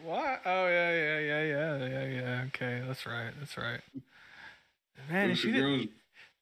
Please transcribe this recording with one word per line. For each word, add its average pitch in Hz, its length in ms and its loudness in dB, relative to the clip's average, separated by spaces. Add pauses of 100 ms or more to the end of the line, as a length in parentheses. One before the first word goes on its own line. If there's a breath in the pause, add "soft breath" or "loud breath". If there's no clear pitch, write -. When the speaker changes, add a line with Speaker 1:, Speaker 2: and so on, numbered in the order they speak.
Speaker 1:
What? 226 420 -2
Oh, 185 220 4
yeah, 175 240 4
yeah, 156 280 2
yeah, 151 240 2
yeah, 147 440 0
yeah, 135 180 -2
yeah. 127 420 -2
Okay, 123 380 -4
that's 131 200 -6
right, 117 340 -6
that's 143 180 -12
right. 117 220 -4 (1300 loud breath)
Man, 185 220 4
if - 60 2
Speaker 2:
Luke's - 60 0
a 120 40 2
Speaker 1:
you 110 60 4
didn't, 135 120 4 (120)
Speaker 2:
grown 110 120 -2 (520 loud breath)